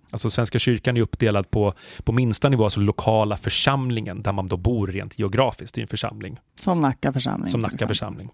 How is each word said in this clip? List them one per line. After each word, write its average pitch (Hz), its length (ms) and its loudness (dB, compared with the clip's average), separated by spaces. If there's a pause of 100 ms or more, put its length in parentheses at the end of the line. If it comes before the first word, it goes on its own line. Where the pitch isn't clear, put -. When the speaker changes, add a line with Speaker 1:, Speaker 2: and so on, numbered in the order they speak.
Speaker 1:
Alltså 113 200 -4
Svenska 120 300 0
kyrkan 120 380 2
är 113 40 4
uppdelad 104 500 2
på, 104 220 2 (300)
på 110 80 0
minsta 123 380 2
nivå, 120 140 4
alltså 104 160 2
lokala 104 580 2
församlingen, 117 840 -2
där 98 80 0
man 95 160 -2
då 95 100 -2
bor 104 300 0
rent 95 320 -8
geografiskt. 107 560 0
Det 113 60 -4
är - 20 -6
en 107 40 -8
församling. 107 520 -8 (160)
Speaker 2:
Som 175 260 0
Nacka 135 320 0
församling, 123 360 -4
Speaker 1:
Som 131 120 0
Speaker 2:
till - 40 -2
Speaker 1:
Nacka - 100 -4
Speaker 2:
exempel. 107 200 -2
Speaker 1:
församling, 101 380 -8